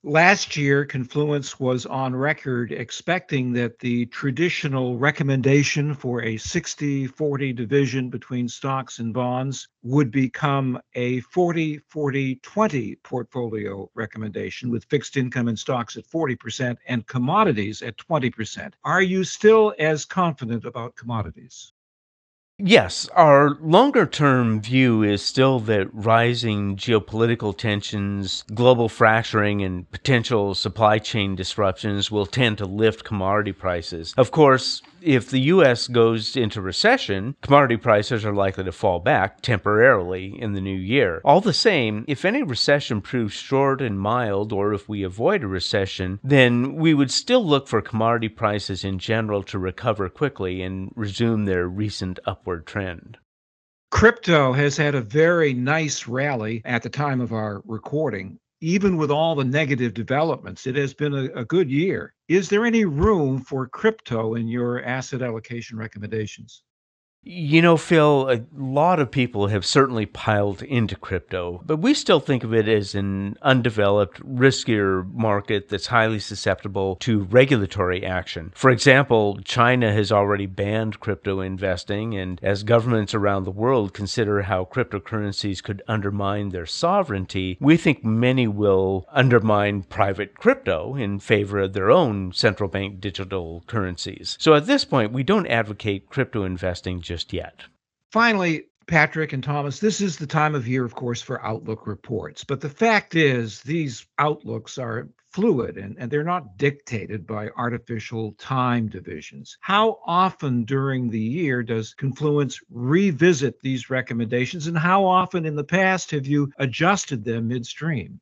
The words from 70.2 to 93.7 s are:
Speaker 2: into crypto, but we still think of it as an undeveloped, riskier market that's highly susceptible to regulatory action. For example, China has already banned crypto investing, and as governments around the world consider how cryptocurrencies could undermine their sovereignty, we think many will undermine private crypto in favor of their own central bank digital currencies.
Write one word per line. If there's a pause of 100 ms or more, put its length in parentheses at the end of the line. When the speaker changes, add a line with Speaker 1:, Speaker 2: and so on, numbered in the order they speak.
Speaker 2:
into
crypto,
but
we
still
think
of
it
as
an
undeveloped,
riskier
market
that's
highly
susceptible
to
regulatory
action.
For
example,
China
has
already
banned
crypto
investing,
and
as
governments
around
the
world
consider
how
cryptocurrencies
could
undermine
their
sovereignty,
we
think
many
will
undermine
private
crypto
in
favor
of
their
own
central
bank
digital
currencies.